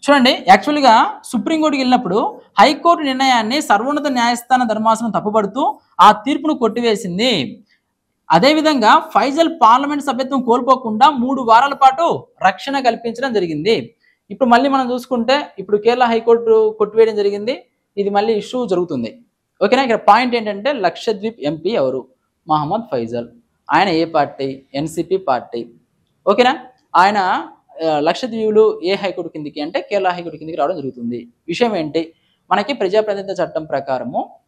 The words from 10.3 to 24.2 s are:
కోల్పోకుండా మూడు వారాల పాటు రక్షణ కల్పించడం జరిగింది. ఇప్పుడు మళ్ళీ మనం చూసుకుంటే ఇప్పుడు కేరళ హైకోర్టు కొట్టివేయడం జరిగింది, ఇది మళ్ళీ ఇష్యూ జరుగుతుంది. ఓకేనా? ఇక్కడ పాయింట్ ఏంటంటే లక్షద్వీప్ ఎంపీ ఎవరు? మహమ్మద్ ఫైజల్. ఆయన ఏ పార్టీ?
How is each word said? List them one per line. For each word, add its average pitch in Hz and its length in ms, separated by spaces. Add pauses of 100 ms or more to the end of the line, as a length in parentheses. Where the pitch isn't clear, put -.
కోల్పోకుండా 247 680
మూడు 262 320
వారాల 240 320
పాటు 269 540 (200)
రక్షణ 269 320
కల్పించడం 233 540
జరిగింది. 175 640 (340)
ఇప్పుడు 233 200
మళ్ళీ 247 200
మనం 262 220
చూసుకుంటే 247 680
ఇప్పుడు 202 180
కేరళ 240 260
హైకోర్టు 226 760
కొట్టివేయడం 220 380
జరిగింది, 208 500 (320)
ఇది 196 120
మళ్ళీ 202 240
ఇష్యూ 240 340
జరుగుతుంది. 165 540 (420)
ఓకేనా? 247 200
ఇక్కడ 233 140
పాయింట్ 240 380
ఏంటంటే 214 380
లక్షద్వీప్ 208 680
ఎంపీ 160 300
ఎవరు? 135 380 (400)
మహమ్మద్ 156 340 (100)
ఫైజల్. 120 360 (440)
ఆయన 175 180
ఏ 165 160
పార్టీ? 143 580 (100)